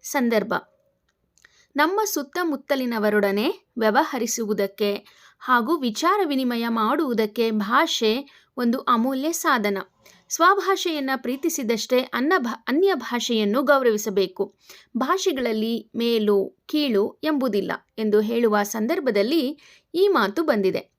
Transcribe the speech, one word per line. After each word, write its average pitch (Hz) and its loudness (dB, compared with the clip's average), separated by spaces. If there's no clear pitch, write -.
ಸಂದರ್ಭ, 226 0
ನಮ್ಮ 339 0
ಸುತ್ತಮುತ್ತಲಿನವರೊಡನೆ 254 -2
ವ್ಯವಹರಿಸುವುದಕ್ಕೆ 214 -2
ಹಾಗೂ 254 0
ವಿಚಾರ 311 0
ವಿನಿಮಯ 247 -2
ಮಾಡುವುದಕ್ಕೆ 226 0
ಭಾಷೆ 226 0
ಒಂದು 240 0
ಅಮೂಲ್ಯ 262 0
ಸಾಧನ. 226 0
ಸ್ವಭಾಷೆಯನ್ನ 349 0
ಪ್ರೀತಿಸಿದಷ್ಟೇ 254 -2
ಅನ್ನ 254 -2
ಭಾ-, 233 -4
ಅನ್ಯ 359 2
ಭಾಷೆಯನ್ನು 233 0
ಗೌರವಿಸಬೇಕು. 214 2
ಭಾಷೆಗಳಲ್ಲಿ 247 -2
ಮೇಲು 214 0
ಕೀಳು 247 0
ಎಂಬುದಿಲ್ಲ 247 0
ಎಂದು 214 2
ಹೇಳುವ 214 2
ಸಂದರ್ಭದಲ್ಲಿ 220 0
ಈ 370 4
ಮಾತು 247 2
ಬಂದಿದೆ. 214 0